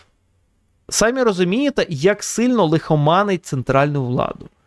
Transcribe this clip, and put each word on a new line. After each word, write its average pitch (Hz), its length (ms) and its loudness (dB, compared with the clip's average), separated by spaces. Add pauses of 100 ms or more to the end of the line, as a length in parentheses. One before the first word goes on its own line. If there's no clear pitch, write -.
(880)
Самі 247 340 0
розумієте, 208 640 0
як 180 360 0
сильно 233 420 0
лихоманить 165 800 2
центральну 139 600 0
владу. - 420 -4 (180)